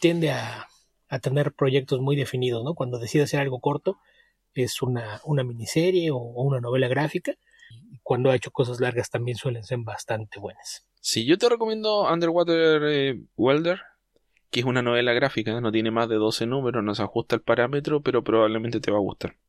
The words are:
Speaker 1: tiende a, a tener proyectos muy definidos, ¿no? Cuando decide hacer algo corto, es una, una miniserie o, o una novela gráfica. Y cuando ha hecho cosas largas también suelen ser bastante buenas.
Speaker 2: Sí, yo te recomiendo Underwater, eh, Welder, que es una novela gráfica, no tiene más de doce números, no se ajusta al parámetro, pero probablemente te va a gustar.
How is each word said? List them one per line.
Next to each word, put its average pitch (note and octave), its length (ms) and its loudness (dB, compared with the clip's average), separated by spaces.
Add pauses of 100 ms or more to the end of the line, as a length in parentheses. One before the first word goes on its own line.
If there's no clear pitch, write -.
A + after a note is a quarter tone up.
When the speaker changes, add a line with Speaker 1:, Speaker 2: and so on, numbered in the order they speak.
Speaker 1:
tiende E3+ 300 2
a, A2+ 360 -6 (420)
a C3 100 -4
tener C#3+ 340 0
proyectos C3+ 480 0
muy C#3 160 0
definidos, B2 480 -2
¿no? D#3 100 -4
Cuando B2 240 -6
decide B2+ 260 2
hacer C#3+ 160 -2
algo C3 200 -4
corto, D3 380 -2 (560)
es B2 280 -2
una, A2+ 420 -4
una C#3+ 200 0
miniserie D#3+ 680 0
o, C3+ 60 -2
o A#2+ 260 -6
una C3+ 180 0
novela B2 280 0
gráfica. D#3 440 -2 (580)
Y - 120 -20
cuando B2+ 280 2
ha B2+ 60 4
hecho B2 140 -6
cosas B2 300 -2
largas B2 300 -2
también A#2+ 260 -4
suelen A#2 280 -6
ser B2 160 -6
bastante A2 580 -8
buenas. - 500 -16 (120)
Speaker 2:
Sí, - 240 -2
yo D#3+ 140 4
te A#3+ 100 2
recomiendo A3 640 0
Underwater, E3 760 4
eh, C#3 360 0 (160)
Welder, D#3 440 2 (680)
que A#2+ 100 0
es B2 60 0
una B2+ 160 2
novela A#2+ 300 2
gráfica, A#2 480 0
no A2+ 120 -2
tiene A2 180 2
más A#2 180 0
de A2 80 0
doce A2 300 2
números, A#2+ 360 -2
no G#2 120 -2
se A2 80 -2
ajusta A#2 340 -2
al A2 60 -2
parámetro, C#3+ 580 0
pero B2 240 0
probablemente A2 560 2
te - 100 -2
va G#2 60 2
a G#2 40 4
gustar. - 360 -6 (120)